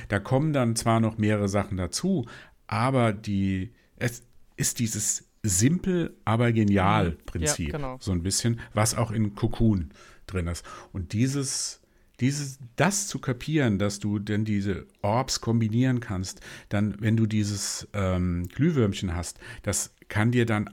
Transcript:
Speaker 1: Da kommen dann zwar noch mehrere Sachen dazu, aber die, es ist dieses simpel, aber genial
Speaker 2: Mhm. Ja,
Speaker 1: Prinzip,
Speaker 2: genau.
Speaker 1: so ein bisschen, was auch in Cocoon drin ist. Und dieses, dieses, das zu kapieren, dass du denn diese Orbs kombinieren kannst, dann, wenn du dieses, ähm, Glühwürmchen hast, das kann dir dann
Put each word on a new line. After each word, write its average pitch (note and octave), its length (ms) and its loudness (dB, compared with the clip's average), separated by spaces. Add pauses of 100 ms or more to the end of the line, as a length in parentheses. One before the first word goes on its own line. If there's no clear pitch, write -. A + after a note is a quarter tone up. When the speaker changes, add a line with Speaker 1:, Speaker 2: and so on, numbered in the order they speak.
Speaker 1:
Da G2+ 100 2
kommen C#3 320 2
dann A#2+ 240 2
zwar A2+ 240 2
noch A2 180 2
mehrere G#2 300 2
Sachen F#2+ 300 0
dazu, B2+ 480 -2 (420)
aber A#2+ 460 2
die, G2 580 -2 (240)
es - 280 -6 (340)
ist - 220 -2
dieses - 500 -4 (160)
simpel, D#3+ 760 2
aber A#2 300 2
genial G2+ 560 4
Speaker 2:
Mhm. - 20 -2
Ja, D#2 140 -10
Speaker 1:
Prinzip, E2 480 -2
Speaker 2:
genau. C3 260 -6
Speaker 1:
so F#2+ 140 -2
ein E2+ 100 0
bisschen, A#2 380 0 (120)
was G#2+ 220 2
auch A2+ 160 0
in G#2+ 240 -2
Cocoon A2 540 2 (360)
drin F2 220 -4
ist. F2 180 -6 (280)
Und F2+ 180 -8
dieses, C3 680 -2 (400)
dieses, C#3 380 -2 (180)
das F#3 320 2
zu F3+ 100 -6
kapieren, C3+ 580 0
dass G2+ 220 -2
du G#2 200 -2
denn G#2 260 0
diese G2+ 420 -2 (140)
Orbs A#2 400 0
kombinieren A#2 580 2
kannst, F#2+ 400 -6 (300)
dann, G#2 320 0
wenn A2+ 160 2
du A2+ 80 4
dieses, G#2 640 -2
ähm, F2+ 640 0
Glühwürmchen A2+ 600 0
hast, - 200 -8 (260)
das - 300 -4 (140)
kann A2 240 2
dir A#2+ 140 4
dann G#2 280 0